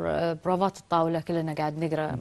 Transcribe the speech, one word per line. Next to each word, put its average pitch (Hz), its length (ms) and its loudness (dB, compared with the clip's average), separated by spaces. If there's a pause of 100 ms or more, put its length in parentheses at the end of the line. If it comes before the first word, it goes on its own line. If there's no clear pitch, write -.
آه، 165 400 0
بروفات 185 320 2
الطاولة، 165 420 2
كلنا 160 340 -2
قاعد 151 300 -2
نقرأ 156 380 0